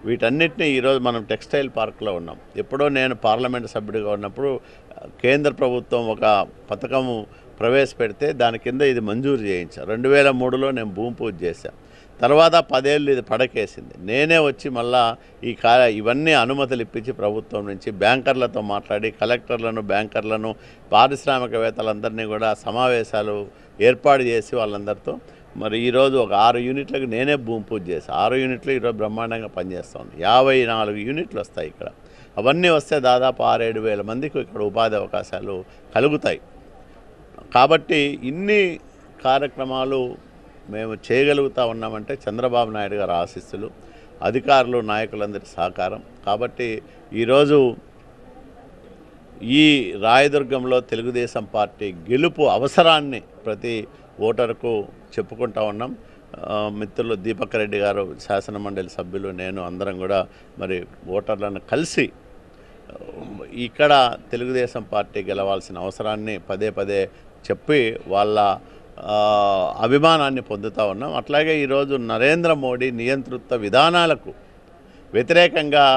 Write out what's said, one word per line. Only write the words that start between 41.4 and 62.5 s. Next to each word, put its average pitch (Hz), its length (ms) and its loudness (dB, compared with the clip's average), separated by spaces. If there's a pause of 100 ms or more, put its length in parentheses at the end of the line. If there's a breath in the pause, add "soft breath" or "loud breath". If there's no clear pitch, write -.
ఉన్నామంటే 113 520 -6 (120)
చంద్రబాబు 120 420 0
నాయుడు 104 240 -4
గారి 95 160 -2
ఆశీస్సులు, 87 600 -6 (500 loud breath)
అధికారులు, 123 560 2
నాయకులందరి 107 640 -4 (160)
సహకారం. 92 460 -4 (220)
కాబట్టి 113 560 -4 (320 loud breath)
ఈరోజు 131 600 4 (1700)
ఈ 131 580 4
రాయదుర్గంలో 127 800 4
తెలుగుదేశం 120 760 -4
పార్టీ 104 400 -2
గెలుపు 127 480 0
అవసరాన్ని 139 800 2 (240)
ప్రతి 110 420 -6 (400 loud breath)
ఓటరుకు 117 440 -2 (440)
చెప్పుకుంటా 110 460 -6 (100)
ఉన్నాం. 117 200 -8 (560 loud breath)
ఆ, 104 220 -2 (120)
మిత్రులు 110 340 -4 (100)
దీపక్ 110 360 -6
రెడ్డి 104 240 -4
గారు, 101 180 -2 (240)
శాసనమండలి 101 680 -6
సభ్యులు, 95 320 -8 (120)
నేను 92 280 -8
అందరం 92 340 -6
కూడా 98 160 0 (400 loud breath)
మరి 92 180 -4 (380)
ఓటర్లను 101 460 -4 (100)
కలిసి, 143 340 -2 (840 loud breath)